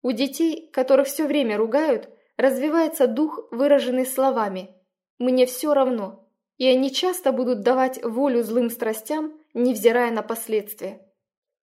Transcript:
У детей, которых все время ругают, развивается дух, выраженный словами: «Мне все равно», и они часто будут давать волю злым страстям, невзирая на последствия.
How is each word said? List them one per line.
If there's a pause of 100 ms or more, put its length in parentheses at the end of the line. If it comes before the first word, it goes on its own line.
У
детей,
которых
все
время
ругают, (280)
развивается
дух,
выраженный
словами: (440)
«Мне
все
равно», (300)
и
они
часто
будут
давать
волю
злым
страстям, (220)
невзирая
на
последствия. (580)